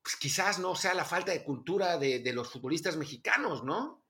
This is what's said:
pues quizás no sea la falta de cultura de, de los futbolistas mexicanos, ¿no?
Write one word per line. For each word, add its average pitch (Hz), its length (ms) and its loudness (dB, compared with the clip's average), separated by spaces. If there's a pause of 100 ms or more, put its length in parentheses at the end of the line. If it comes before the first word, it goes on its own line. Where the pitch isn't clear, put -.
pues - 140 -6
quizás 185 460 2
no 185 160 0
sea 185 180 2
la 175 100 2
falta 185 280 0
de 156 100 -2
cultura 170 560 0
de, 135 220 2
de 120 120 0
los 120 160 -2
futbolistas 156 480 -2
mexicanos, 147 680 0
¿no? 214 340 -4 (120)